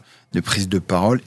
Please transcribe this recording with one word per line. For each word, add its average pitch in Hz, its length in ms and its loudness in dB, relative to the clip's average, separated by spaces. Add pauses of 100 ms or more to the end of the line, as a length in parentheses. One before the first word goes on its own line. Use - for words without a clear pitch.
(320)
de 87 80 0
prise 98 280 -2
de 95 100 0
parole 98 480 2